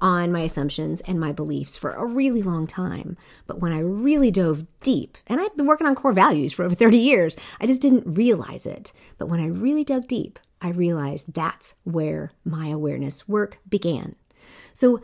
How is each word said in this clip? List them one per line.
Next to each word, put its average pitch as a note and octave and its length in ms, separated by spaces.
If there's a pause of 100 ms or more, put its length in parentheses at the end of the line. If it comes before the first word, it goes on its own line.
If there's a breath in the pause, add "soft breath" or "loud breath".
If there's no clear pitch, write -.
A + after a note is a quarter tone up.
on F3 300
my E3+ 80
assumptions D#3 640
and F3+ 180
my D#3 120
beliefs D3 460
for - 140
a - 120
really A#3+ 380
long E3+ 240
time, F3 500 (300 soft breath)
but - 140
when E3+ 140
I D#3 40
really A3+ 540
dove D#3+ 340 (160)
deep, - 460
and B3 120
I've G4+ 160
been C#4+ 120
working D4+ 180
on C#4 80
core C4 180
values F#3+ 400
for F3 140
over F3+ 80
thirty A#3 240
years, A3+ 400 (240 loud breath)
I A3+ 60
just C4 160
didn't B3+ 320
realize G#3 500
it. - 260 (280 soft breath)
But - 100
when E3+ 100
I D#3 60
really A#3+ 380
dug C4 240
deep, - 320 (240)
I F3 80
realized D#3+ 640
that's - 480
where D#3 480 (120)
my D#3+ 260
awareness C#3+ 600
work G#3 300 (100)
began. E3+ 460 (600 soft breath)
So B3 280